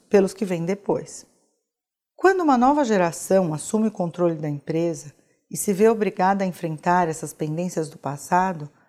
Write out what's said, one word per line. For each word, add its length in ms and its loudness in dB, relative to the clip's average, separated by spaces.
pelos 280 4
que 100 -4
vêm 180 -4
depois. 640 -4
Quando 260 2
uma 140 4
nova 300 4
geração 680 2
assume 360 -2
o 40 -2
controle 440 -2
da 120 -6
empresa 640 -4
e 80 -10
se 160 -2
vê 160 4
obrigada 540 0
a 40 0
enfrentar 600 0
essas 260 -8
pendências 560 -4
do 80 -20
passado, 720 -2